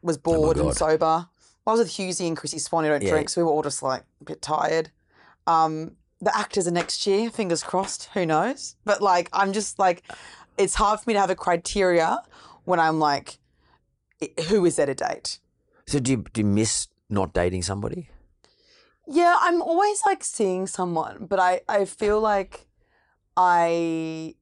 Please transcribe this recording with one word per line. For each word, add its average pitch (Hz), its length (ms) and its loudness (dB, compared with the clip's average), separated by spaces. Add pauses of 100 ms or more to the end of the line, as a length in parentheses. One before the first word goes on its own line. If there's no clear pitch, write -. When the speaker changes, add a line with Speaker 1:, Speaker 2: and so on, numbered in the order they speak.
Speaker 1:
was 165 240 -2
Speaker 2:
Oh 170 60 2
my 165 40 4
Speaker 1:
bored 156 220 4
and 147 80 2
Speaker 2:
God. 135 100 -2
Speaker 1:
sober. 160 520 2 (380)
I 214 40 0
was 226 80 4
with 220 100 2
Husey 180 380 -6
and 165 100 -2
Chrissy 156 220 -8
Swan, 160 260 -2
who 151 60 2
don't 147 120 2
Speaker 2:
Yeah. - 80 0
Speaker 1:
drink, 151 200 0
so 175 100 -2
we 170 60 4
were 160 60 2
all 151 100 2
just, 143 200 -6
like, 131 220 -4 (160)
a 147 40 -20
bit 156 180 -12
tired. 156 480 -2 (560)
Um, 160 460 2 (280)
the - 160 0
actors 202 320 -2
are 175 40 -2
next - 340 -4
year, 214 240 0
fingers 175 320 -4
crossed, - 500 -6
who 180 140 -2
knows? 165 480 -2 (100)
But, 196 160 0
like, 175 320 2
I'm 196 220 0
just, 208 240 -6
like, 185 240 2 (560)
it's 196 160 0
hard 208 260 0
for - 80 -6
me 226 60 0
to 202 60 2
have 190 100 2
a 185 60 0
criteria 175 840 0 (420)
when 175 160 0
I'm, 160 180 2
like, 147 400 -2 (840)
i-, 156 280 -8
who 196 180 4
is 160 100 2
there 151 100 2
to 139 80 -2
date? - 440 -6 (480)
Speaker 2:
So 143 140 0
do 123 100 -2
you, 131 60 2 (180)
do 110 80 0
you 104 40 2
miss 104 420 0 (200)
not 98 240 -2
dating 90 300 0
somebody? 101 480 -6 (1000)
Speaker 1:
Yeah, 349 320 4
I'm 349 200 2
always, 381 460 2
like, 392 160 0
seeing 185 460 -2
someone, 175 600 -6
but 190 120 0
I, 180 280 2
I 202 180 0
feel 208 340 -2
like 208 480 -2 (680)
I 170 1040 0